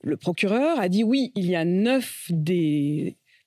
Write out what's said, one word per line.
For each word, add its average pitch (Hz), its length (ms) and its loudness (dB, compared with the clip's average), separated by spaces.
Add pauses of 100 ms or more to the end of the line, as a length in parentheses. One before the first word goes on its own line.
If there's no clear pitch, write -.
le 151 140 -2
procureur 240 640 0
a 185 80 0
dit : « 202 160 2
Oui, 254 320 0
il 190 100 0
y 175 100 0
a 165 80 0
neuf 220 680 0
des 151 840 0 (300)